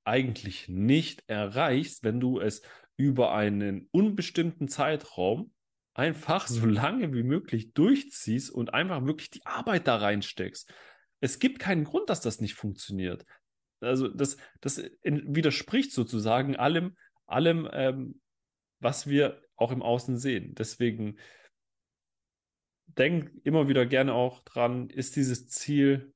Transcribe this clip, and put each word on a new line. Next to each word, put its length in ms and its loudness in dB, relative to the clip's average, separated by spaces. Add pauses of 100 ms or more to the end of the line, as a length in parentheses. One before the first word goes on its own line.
eigentlich 640 -2
nicht 580 2
erreichst, 800 -2
wenn 160 0
du 200 0
es 220 -2 (340)
über 380 4
einen 580 0
unbestimmten 760 2
Zeitraum 840 -2 (420)
einfach 540 -2
so 180 0
lange 460 2
wie 100 0
möglich 500 -2
durchziehst 760 2
und 220 -4
einfach 320 0
wirklich 260 -4
die 140 -20
Arbeit 420 -2
da 100 4
reinsteckst. 760 -2 (480)
Es 180 -2
gibt 200 0
keinen 260 0
Grund, 240 -2
dass 120 -2
das 200 -4
nicht 140 -4
funktioniert. 720 -6 (540)
Also 280 0
das, 280 -2 (240)
das 180 -4
in-, 560 -4
widerspricht 580 0
sozusagen 640 0
allem, 400 0 (300)
allem, 460 2
ähm, 480 -4 (580)
was 280 -2
wir 360 2 (140)
auch 160 2
im 100 -4
Außen 340 0
sehen. 380 -2
Deswegen 640 -4 (1700)
denk 460 0 (120)
immer 240 4
wieder 180 4
gerne 280 2
auch 260 0
dran, 500 -2
ist 260 -6
dieses 320 -2
Ziel 680 2